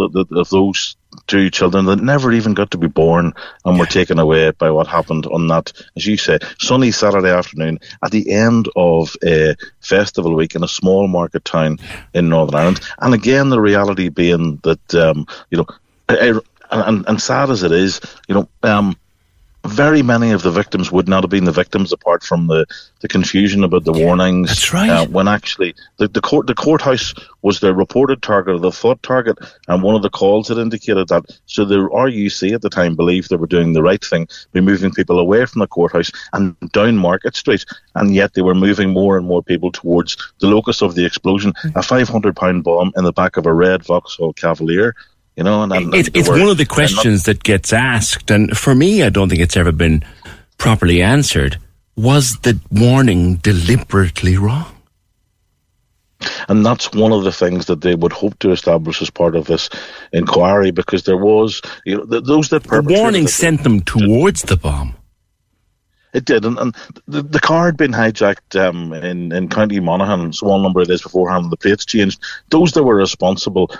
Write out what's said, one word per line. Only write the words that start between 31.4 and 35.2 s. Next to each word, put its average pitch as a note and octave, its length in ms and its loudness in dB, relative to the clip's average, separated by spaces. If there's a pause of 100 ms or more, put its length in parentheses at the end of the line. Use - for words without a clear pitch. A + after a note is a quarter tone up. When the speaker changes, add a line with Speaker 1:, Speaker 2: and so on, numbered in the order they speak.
Speaker 1:
So - 180 -2
the G2 280 2
R A#2+ 160 0
U G#2 220 -4
C F#2+ 220 -4
at A2+ 100 -4
the G#2 80 -4
time F2 240 0
believed F2 340 0
they F#2 80 -2
were E2 120 -4
doing E2+ 240 0
the D#2+ 100 2
right F#2 220 0
thing E2 240 -4 (260)
by F#2 60 0
moving F#2+ 320 0
people F2+ 260 0
away G2 280 2